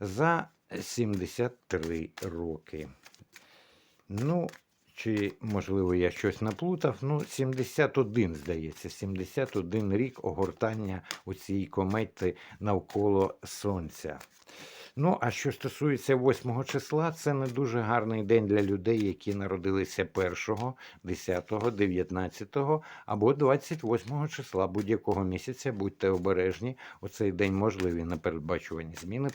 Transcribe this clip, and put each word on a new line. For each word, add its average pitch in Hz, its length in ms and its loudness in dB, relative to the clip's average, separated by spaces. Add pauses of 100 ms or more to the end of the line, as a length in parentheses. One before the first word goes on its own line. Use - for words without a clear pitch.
за 139 480 2 (320)
сімдесят 107 720 -2 (140)
три 82 440 -2 (120)
роки. 80 640 -6 (1200)
Ну, 147 400 0 (460)
чи, 104 460 0
можливо, 98 540 2
я 90 160 4
щось - 320 -2
наплутав, 147 600 0
ну, 147 220 0
сімдесят 131 760 0
один, 104 360 2
здається, 80 560 -6
сімдесят 98 640 -4
один 98 400 0
рік 123 280 -2
огортання 95 800 -2 (220)
у 95 100 -8
цій 98 320 -2
комети 95 720 0 (240)
навколо 101 760 2 (100)
Сонця. 80 720 -6 (800)
Ну, 165 240 4
а 120 100 2
що 135 220 -2
стосується 135 640 2
восьмого 127 480 2
числа, 156 480 0
це 151 220 0
не 135 120 0
дуже 120 340 0
гарний 110 420 2
день 107 240 6
для 104 160 6
людей, 101 440 2
які 101 280 -2
народилися 95 680 0
першого, 101 720 -2 (300)
десятого, 92 680 0
дев'ятнадцятого 101 1120 0 (240)
або 107 260 4
двадцять 147 500 2
восьмого 123 460 0
числа 95 380 -2
будь-якого 98 580 0
місяця. 92 480 -4
Будьте 98 380 0
обережні, 92 680 0 (240)
у 98 80 -10
цей 98 240 0
день 95 220 2
можливі 92 500 2
непередбачувані 82 920 -4
зміни 110 400 -4